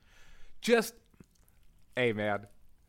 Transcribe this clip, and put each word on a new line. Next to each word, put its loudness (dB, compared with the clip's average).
Just, 2
hey, 2
man. -2